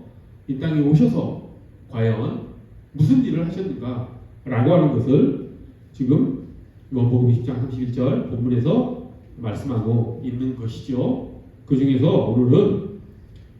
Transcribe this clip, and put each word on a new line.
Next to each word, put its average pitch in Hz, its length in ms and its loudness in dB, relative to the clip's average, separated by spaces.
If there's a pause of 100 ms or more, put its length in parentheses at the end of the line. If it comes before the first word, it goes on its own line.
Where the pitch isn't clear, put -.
(480)
이 135 100 -4
땅에 156 240 0
오셔서 - 680 2 (420)
과연 113 560 -2 (460)
무슨 254 300 4
일을 165 240 -2
하셨는가라고 123 600 -8 (380)
하는 135 480 4
것을 127 500 2 (500)
지금 - 540 0 (440)
요한복음 123 380 4
이십 120 160 2
장 120 120 -4
삼십일 123 360 -6
절 - 380 -2
본문에서 123 800 -2 (260)
말씀하고 117 880 -2
있는 127 300 -6
것이죠. 120 760 -6 (360)
그 139 100 2
중에서 131 520 2
오늘은 127 680 2 (600)